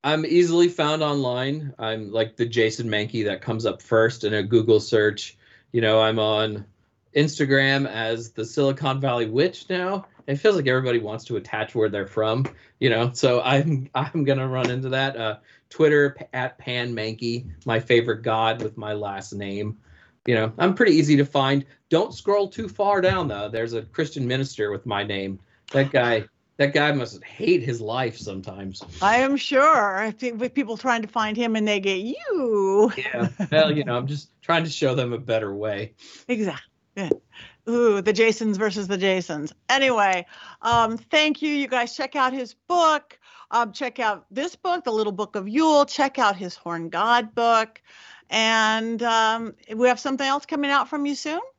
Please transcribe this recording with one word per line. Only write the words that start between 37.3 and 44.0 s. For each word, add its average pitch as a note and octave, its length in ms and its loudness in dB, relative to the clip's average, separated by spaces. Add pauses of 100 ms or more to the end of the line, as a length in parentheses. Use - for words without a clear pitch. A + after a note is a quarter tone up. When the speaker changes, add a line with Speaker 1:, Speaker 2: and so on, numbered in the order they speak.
Speaker 2:
Ooh, A#3 340 2
the G#3+ 100 0
Jasons A3 440 2
versus G3+ 320 -2
the G3 100 -2
Jasons. F3 540 -2 (160)
Anyway, A3 580 2 (360)
um, A3+ 360 2
thank D4+ 440 0
you. D4+ 100 -2
You C#4 160 -2
guys B3 280 -2
check C4+ 200 -6
out B3+ 160 2
his B3+ 220 -8
book. D#4+ 640 0 (320)
Um, A#3 220 0
check B3 260 -8
out G#3+ 320 -2